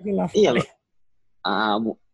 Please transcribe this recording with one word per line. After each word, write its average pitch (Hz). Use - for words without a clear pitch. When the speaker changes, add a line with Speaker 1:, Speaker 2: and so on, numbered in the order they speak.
Speaker 1:
hilaf 190
Speaker 2:
iya 196
Speaker 1:
kali. -
Speaker 2:
loh. -
Ah, 104
mu-, 110